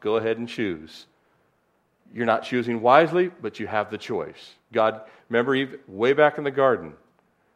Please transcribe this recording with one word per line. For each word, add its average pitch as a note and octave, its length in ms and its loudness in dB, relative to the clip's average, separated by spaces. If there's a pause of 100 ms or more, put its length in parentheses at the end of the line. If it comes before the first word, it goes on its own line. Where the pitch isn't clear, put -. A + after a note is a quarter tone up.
go G#2+ 160 0
ahead A2+ 220 0
and A#2 100 -8
choose." F2 580 -8 (1080)
You're A#2 140 -4
not A2+ 160 2
choosing A#2 400 -2
wisely, D#3+ 460 4
but A#2 320 -12
you G2+ 80 -8
have G#2 240 -4
the G#2 60 -8
choice. E2 560 -10 (180)
God, A2 280 0 (280)
remember, B2 260 0
even C3 320 -4
way A2 260 0
back D3 260 4
in D3+ 40 -6
the C#3+ 80 -4
garden, A#2 440 0 (600)